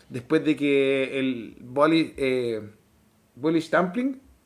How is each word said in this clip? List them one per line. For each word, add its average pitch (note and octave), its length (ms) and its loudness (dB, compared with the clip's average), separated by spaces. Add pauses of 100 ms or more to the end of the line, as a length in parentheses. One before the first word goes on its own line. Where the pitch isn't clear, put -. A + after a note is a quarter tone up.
después C#3 340 0
de D3 140 2
que C#3 600 2
el B2+ 440 -4
Bulli-, D3 560 2
eh, B2 440 -2 (760)
Bullish D#3 360 -2
Dumpling, G#3 480 0 (260)